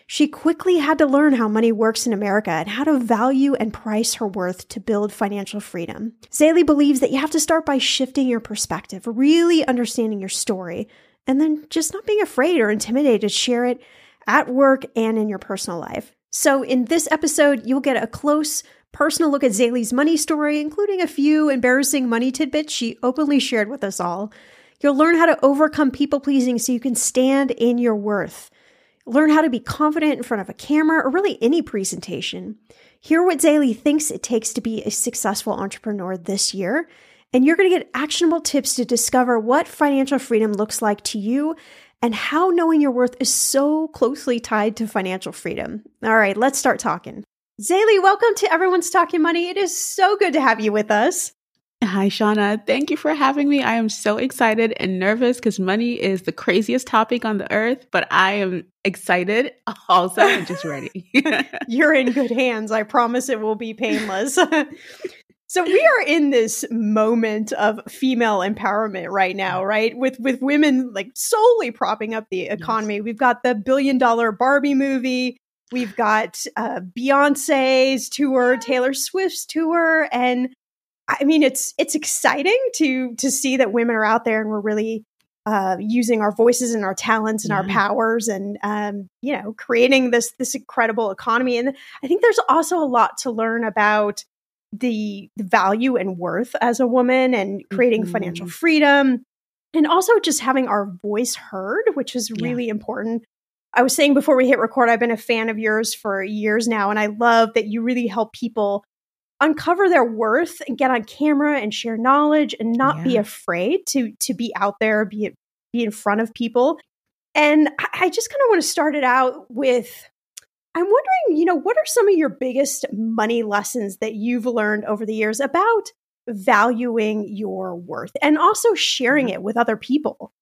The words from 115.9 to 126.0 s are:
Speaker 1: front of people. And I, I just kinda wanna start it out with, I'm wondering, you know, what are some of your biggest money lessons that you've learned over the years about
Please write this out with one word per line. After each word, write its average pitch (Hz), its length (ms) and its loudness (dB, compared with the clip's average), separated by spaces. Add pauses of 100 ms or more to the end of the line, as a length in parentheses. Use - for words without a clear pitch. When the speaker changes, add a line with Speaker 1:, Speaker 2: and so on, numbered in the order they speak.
Speaker 1:
front 208 280 -2
of 226 140 -4
people. 247 440 0 (560)
And 302 360 4 (100)
I, - 80 -4 (140)
I 359 80 2
just - 200 -4
kinda 571 200 0
wanna 370 140 4
start 302 340 -2
it 277 80 0
out 254 440 0
with, 247 600 -2 (640)
I'm 339 100 0
wondering, 539 540 2
you 339 60 2
know, 359 100 2
what 359 200 -2
are 622 120 0
some 440 200 2
of 403 60 6
your 311 160 2
biggest 254 640 -2
money 226 480 -2
lessons 202 560 -4
that 220 160 -6
you've 226 320 -4
learned 214 400 -2
over 214 220 -4
the 220 80 -4
years 214 240 -2
about 403 520 0 (360)